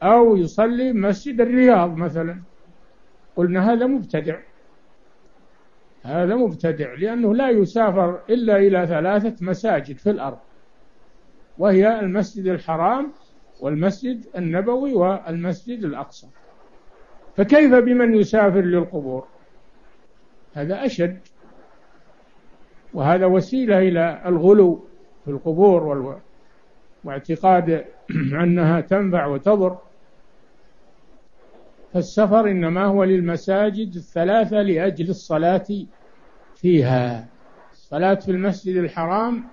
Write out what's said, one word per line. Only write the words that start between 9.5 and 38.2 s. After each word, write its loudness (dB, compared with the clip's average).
في -2
الأرض، -6
وهي 2
المسجد -4
الحرام، -2
والمسجد -4
النبوي، -4
والمسجد -4
الأقصى، -12
فكيف 6
بمن 4
يسافر 2
للقبور؟ -4
هذا -6
أشد، -4
وهذا 2
وسيلة 0
إلى 0
الغلو 4
في -10
القبور 2
والو-، -6
واعتقاد 0
<clears throat> -2
أنها 2
تنفع 0
وتضر. 0
فالسفر 0
إنما -2
هو 2
للمساجد -2
الثلاثة -2
لأجل -2
الصلاة -2
فيها. 0
الصلاة -2
في -6